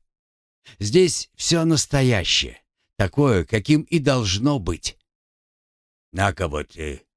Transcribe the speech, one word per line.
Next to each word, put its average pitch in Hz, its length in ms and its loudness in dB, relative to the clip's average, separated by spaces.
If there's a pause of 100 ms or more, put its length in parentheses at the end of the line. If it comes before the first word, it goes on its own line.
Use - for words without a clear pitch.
(800)
"Здесь 147 580 0
все 165 280 0
настоящее, 131 1000 0 (340)
такое, 104 480 2
каким 147 380 0
и 170 160 -2
должно 127 600 0
быть". 85 400 -8 (1160)
"На-ка 95 320 -2
вот, 76 300 -8
э, 76 240 -10 (160)